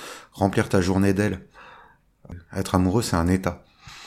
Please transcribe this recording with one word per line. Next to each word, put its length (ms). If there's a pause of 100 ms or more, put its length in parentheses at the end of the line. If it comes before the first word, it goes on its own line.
(320)
remplir 360
ta 140
journée 320
d'elle. 340 (1080)
Être 220
amoureux, 280
c'est 120
un 120
état. 360 (440)